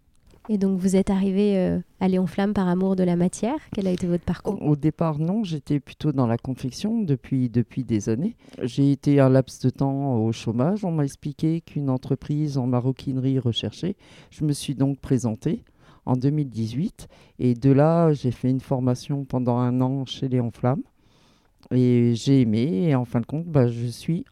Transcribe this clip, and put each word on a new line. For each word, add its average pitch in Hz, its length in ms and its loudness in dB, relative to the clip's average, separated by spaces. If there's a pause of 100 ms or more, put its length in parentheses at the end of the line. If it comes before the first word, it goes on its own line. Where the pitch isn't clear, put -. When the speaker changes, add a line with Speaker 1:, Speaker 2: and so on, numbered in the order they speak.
(500)
Speaker 1:
Et 214 80 0
donc 190 220 0
vous 185 160 2
êtes 190 160 2
arrivé, 196 440 2
euh, 180 240 0 (200)
à 190 80 2
Léon 185 180 2
Flamme 202 300 -2
par 190 120 2
amour 190 280 2
de 185 80 2
la 175 120 2
matière. 208 420 0 (180)
Quel 196 100 -2
a 185 60 0
été 180 160 -2
votre 175 160 0
parcours ? - 360 -4
Speaker 2:
Au, 147 120 2
au 151 40 4
départ, 156 440 0
non. 190 240 -2
J'étais 147 360 -4
plutôt - 320 -6
dans 131 140 2
la 117 140 0
confection 139 640 -6
depuis, 131 460 -2
depuis 120 340 -2
des 110 260 -2
années. 151 260 -2 (280)
J'ai 139 280 2
été 139 280 4
un 131 100 8
laps 131 340 2
de 131 60 4
temps 135 480 -2
au 110 140 2
chômage. 127 520 -2
On 180 80 -2
m'a 156 120 0
expliqué 160 580 -4
qu'une 139 300 -6
entreprise 139 680 -4
en 123 80 -2
maroquinerie 131 720 -2
recherchait. 123 580 -4 (360)
Je 151 140 -6
me 147 60 2
suis 139 220 -4
donc 135 240 0
présentée 120 680 -2 (440)
en 127 80 2
deux 131 160 0
mille 147 180 -2
dix-huit. 113 580 -6 (300)
Et 123 160 2
de 123 180 2
là, 160 400 4
j'ai 127 200 -2
fait 127 180 -2
une 131 100 0
formation 131 640 -2
pendant 123 340 -2
un 123 240 0
an 131 240 -2
chez - 220 -8
Léon 123 220 0
Flamme. 131 320 -2 (880)
Et 123 460 4
j'ai 135 260 4
aimé. 135 480 0
Et 139 60 4
en 123 100 0
fin 120 160 -2
de 113 60 -8
compte, 160 180 -8
bah, 147 220 2
je 117 180 -4
suis 160 460 -6